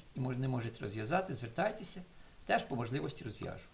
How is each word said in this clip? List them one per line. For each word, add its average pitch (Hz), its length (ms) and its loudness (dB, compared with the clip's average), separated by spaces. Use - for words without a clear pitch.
і - 40 -4
мож-, 127 180 2
не 131 100 2
можете 117 320 0
розв'язати, 113 540 0
звертайтеся, 175 720 0
теж - 180 6
по - 120 -2
можливості 123 480 0
розв'яжу. 90 500 -6